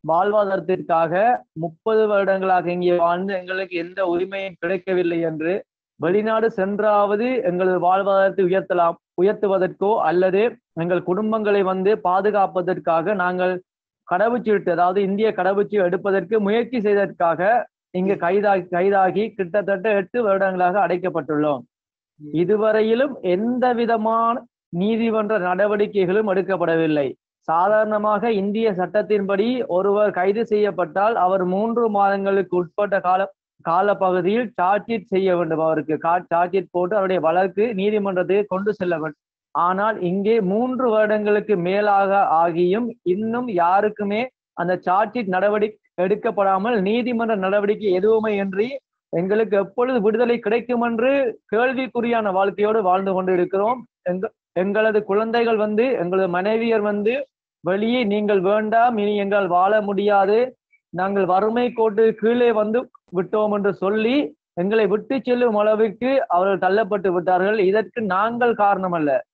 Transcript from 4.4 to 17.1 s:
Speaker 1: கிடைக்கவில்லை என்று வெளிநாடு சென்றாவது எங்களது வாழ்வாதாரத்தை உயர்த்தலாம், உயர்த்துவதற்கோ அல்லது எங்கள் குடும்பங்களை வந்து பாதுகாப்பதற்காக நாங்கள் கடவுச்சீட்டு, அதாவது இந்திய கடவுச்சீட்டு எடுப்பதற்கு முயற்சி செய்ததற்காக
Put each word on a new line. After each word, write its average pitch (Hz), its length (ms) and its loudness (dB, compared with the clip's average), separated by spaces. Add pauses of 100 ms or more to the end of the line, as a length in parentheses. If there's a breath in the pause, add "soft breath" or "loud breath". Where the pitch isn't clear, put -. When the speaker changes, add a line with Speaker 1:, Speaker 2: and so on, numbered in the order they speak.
Speaker 1:
கிடைக்கவில்லை 180 640 -2
என்று 160 320 -2 (460)
வெளிநாடு 214 520 0
சென்றாவது 208 760 0 (160)
எங்களது 180 360 0
வாழ்வாதாரத்தை 196 680 2
உயர்த்தலாம், 175 520 0 (200)
உயர்த்துவதற்கோ 190 760 0 (100)
அல்லது 185 420 2 (340)
எங்கள் 175 300 -2
குடும்பங்களை 208 560 0
வந்து 190 360 0
பாதுகாப்பதற்காக 185 1160 0
நாங்கள் 180 400 -2 (520)
கடவுச்சீட்டு, 202 640 0
அதாவது 180 300 2
இந்திய 202 300 0
கடவுச்சீட்டு 196 560 0
எடுப்பதற்கு 190 520 -2
முயற்சி 233 400 0
செய்ததற்காக 190 600 0 (520)